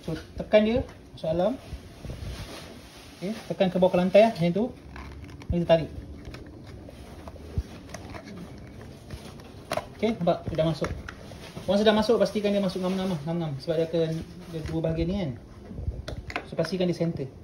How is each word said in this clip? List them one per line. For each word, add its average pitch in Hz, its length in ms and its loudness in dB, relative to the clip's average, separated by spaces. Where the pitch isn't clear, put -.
So, 165 80 -4
tekan 214 300 6
dia, 247 180 2
masuk 160 140 -2
alam. 185 260 2
Okey, 190 160 -6
tekan 185 220 4
ke 190 80 -2
bawah 180 160 6
ke 175 80 6
lantai 185 260 10
lah, 226 60 2
macam 170 160 4
tu. 196 140 4
Kita 175 160 2
tarik. 165 260 6
Okey, 220 140 2
nampak? 170 180 4
Dia 160 80 -2
dah 160 100 4
masuk. 160 220 0
Once 202 220 6
dah 214 100 8
masuk, 214 220 4
pastikan 202 340 2
dia 202 80 4
masuk 185 240 0
ngam-ngam 190 300 0
lah, 147 100 -4
ngam-ngam. 160 320 -2
Sebab 160 220 -2
dia 165 100 4
akan, 165 220 2
dia 160 160 -6
dua 160 160 0
bahagian 165 240 2
ni 196 80 0
kan. 175 140 0
So, - 160 -4
pastikan 180 300 2
dia 165 80 0
center. 165 320 0